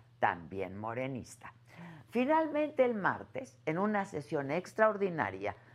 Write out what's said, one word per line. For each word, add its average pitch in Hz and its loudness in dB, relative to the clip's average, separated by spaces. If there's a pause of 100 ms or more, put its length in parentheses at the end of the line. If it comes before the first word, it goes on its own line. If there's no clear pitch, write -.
(180)
también 92 -2
morenista. 117 -8 (560)
Finalmente, 294 2
el 240 2
martes, 165 -2
en 160 0
una 208 2
sesión 147 -4
extraordinaria, 165 2 (180)